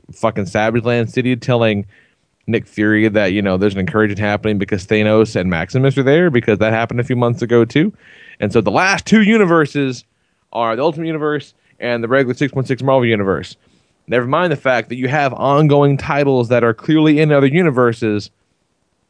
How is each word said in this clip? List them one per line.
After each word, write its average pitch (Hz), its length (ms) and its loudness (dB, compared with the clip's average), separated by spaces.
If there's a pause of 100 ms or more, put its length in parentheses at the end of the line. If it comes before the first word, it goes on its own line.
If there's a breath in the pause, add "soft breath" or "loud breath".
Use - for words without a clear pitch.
(120)
fucking 110 340 -4
Savage 110 380 -2
Land 117 260 -2
city 127 260 -2
telling 113 520 0 (580 soft breath)
Nick 113 220 -2
Fury 107 400 2
that, 104 200 0
you 98 140 0
know, 95 160 0
there's 98 160 0
an 98 60 -4
incursion 101 380 0
happening 104 420 -2
because 98 260 -4
Thanos 107 500 2
and 92 140 -2
Maximus 131 480 -2
are 139 60 0
there, 160 260 2
because 117 300 0
that 110 140 0
happened 117 260 -2
a 120 40 -2
few 127 120 -4
months 120 260 0
ago, 117 240 2
too. 156 260 0 (480 loud breath)
And 101 120 -2
so 117 80 2
the 98 120 -2
last 170 340 0
two 220 160 4
universes 165 840 2 (480)
are 113 240 -2
the 120 60 -4
Ultimate 160 240 -2
Universe 151 480 -6 (260)
and 120 240 -4
the 113 40 -4
regular 127 260 0
six 131 200 -4
one 131 120 -4
six 127 160 -4
Marvel 135 240 2
Universe. 98 500 -2 (520)
Never 120 180 -2
mind 160 260 0
the 147 60 -2
fact 123 320 -2
that 120 60 -10
you 127 140 -4
have 143 240 0
ongoing 143 640 2
titles 135 540 -2
that 120 140 2
are 117 100 2
clearly 156 460 2
in 151 120 2
other 139 140 4
universes. 120 840 0 (800)